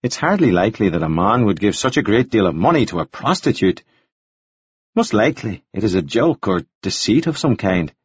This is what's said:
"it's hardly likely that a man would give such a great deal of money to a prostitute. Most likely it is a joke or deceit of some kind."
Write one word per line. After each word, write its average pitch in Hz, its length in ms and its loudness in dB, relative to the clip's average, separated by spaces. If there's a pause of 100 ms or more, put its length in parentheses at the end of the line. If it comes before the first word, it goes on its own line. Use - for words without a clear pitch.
"it's 123 140 -4
hardly 170 340 2
likely 98 400 2
that 80 120 -2
a 80 220 -2
man 117 200 2
would 92 160 0
give 104 160 0
such 131 220 -2
a 147 120 0
great 120 200 2
deal 104 160 2
of 78 80 0
money 123 320 2
to 85 140 -6
a 80 60 -4
prostitute. - 760 -2 (1120)
Most 233 180 0
likely 110 600 -2
it 95 120 -4
is 95 100 0
a 80 240 0
joke 151 300 0
or 90 180 -2 (160)
deceit 127 440 0
of 160 100 -2
some 131 200 0
kind." 92 360 -2 (120)